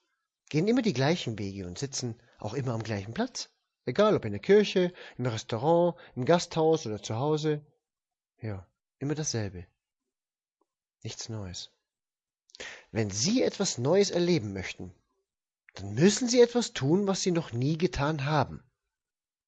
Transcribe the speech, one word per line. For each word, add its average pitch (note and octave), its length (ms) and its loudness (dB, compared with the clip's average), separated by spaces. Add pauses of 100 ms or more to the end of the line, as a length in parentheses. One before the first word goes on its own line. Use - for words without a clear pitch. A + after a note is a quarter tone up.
(500)
gehen D#3+ 180 0
immer B3+ 140 2
die A3 120 2
gleichen C3 440 0
Wege G2 300 -6
und F2+ 100 -10
sitzen B2+ 420 -8 (200)
auch G#2 140 -8
immer C3 200 -4
am A2+ 100 -4
gleichen G#2 300 -6
Platz. - 360 -6 (360)
Egal, G3 300 4
ob B2 100 -2
in G#2 60 -4
der G2+ 100 -6
Kirche, G3 520 4 (240)
im B2 80 -2
Restaurant, D3+ 680 2 (200)
im B2+ 100 -4
Gasthaus D#3+ 600 2
oder G#2+ 160 -6
zu A2 140 -6
Hause. D3+ 500 0 (760)
Ja, G2 260 -8 (320)
immer C#3 160 -4
dasselbe. G#2 500 -6 (1400)
Nichts - 260 -10
Neues. G2+ 420 -10 (1200)
Wenn G#2+ 180 -2
Sie D#3 320 0
etwas - 360 0
Neues F3+ 340 2
erleben E3 420 0
möchten, F#2 400 -10 (840)
dann G2 180 -10
müssen G3+ 340 4
Sie A#3+ 140 6
etwas A#3 320 2
tun, F3+ 340 2
was F#3+ 140 0
Sie F#3 100 0
noch E3 200 -2
nie C3+ 260 0
getan D3+ 480 0
haben. C3+ 380 0 (840)